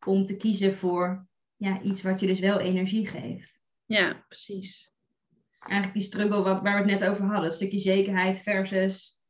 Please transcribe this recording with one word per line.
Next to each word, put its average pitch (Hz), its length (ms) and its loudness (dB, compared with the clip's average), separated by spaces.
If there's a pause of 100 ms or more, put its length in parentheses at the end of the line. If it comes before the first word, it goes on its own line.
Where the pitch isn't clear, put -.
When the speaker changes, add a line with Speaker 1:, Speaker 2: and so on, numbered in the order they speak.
Speaker 1:
om 190 200 2
te 190 120 -6
kiezen 196 380 2
voor, 180 520 -2 (280)
ja, 190 260 -2
iets 196 200 -2
wat 190 180 0
je 196 80 0
dus 190 120 2
wel 196 200 2
energie 190 480 0
geeft. - 540 -12 (240)
Speaker 2:
Ja, 190 420 0
precies. - 680 -14 (640)
Speaker 1:
Eigenlijk 196 340 -2
die 196 140 -2
struggle 202 360 0
wat, 190 180 2
waar 202 240 2
we 202 60 4
het 190 80 2
net 185 100 2
over 196 160 0
hadden, 196 200 0
een 170 60 0
stukje 196 280 -2
zekerheid 190 600 2
versus 190 920 -2